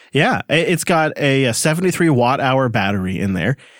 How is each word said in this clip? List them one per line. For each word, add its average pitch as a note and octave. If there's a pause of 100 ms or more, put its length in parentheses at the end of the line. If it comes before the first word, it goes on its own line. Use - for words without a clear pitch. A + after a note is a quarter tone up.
(140)
Yeah, F3+
i-, -
it's E3+
got D#3+
a, C3+
a A2+
seventy-three E3+
watt B2
hour C3
battery G2
in G2
there, F#2 (220)